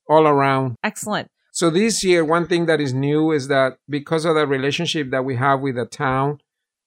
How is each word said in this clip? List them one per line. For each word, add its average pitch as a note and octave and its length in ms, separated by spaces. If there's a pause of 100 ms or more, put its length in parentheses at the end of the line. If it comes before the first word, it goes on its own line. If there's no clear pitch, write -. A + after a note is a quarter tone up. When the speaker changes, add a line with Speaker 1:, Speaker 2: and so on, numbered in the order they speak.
Speaker 1:
all D#3 160
around. C3+ 580
Speaker 2:
Excellent. G#3 440 (240)
Speaker 1:
So E3+ 180
this G3+ 340
year, F3 220
one E3 220
thing E3+ 180
that D#3+ 160
is C#3 100
new D3 400
is C#3 180
that C3+ 280 (100)
because D3 380
of E3+ 80
the D3+ 140
relationship C#3 640
that C3 120
we C3 120
have C3+ 240
with C3+ 160
the A#2+ 100
town, C#3 540 (480)